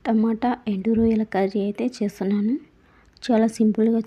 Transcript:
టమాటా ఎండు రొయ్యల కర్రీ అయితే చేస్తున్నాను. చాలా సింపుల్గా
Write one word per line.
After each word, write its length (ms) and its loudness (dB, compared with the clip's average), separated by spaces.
టమాటా 420 0
ఎండు 240 -2
రొయ్యల 280 2
కర్రీ 320 0
అయితే 180 -4
చేస్తున్నాను. 560 -2
చాలా 200 4
సింపుల్గా 500 2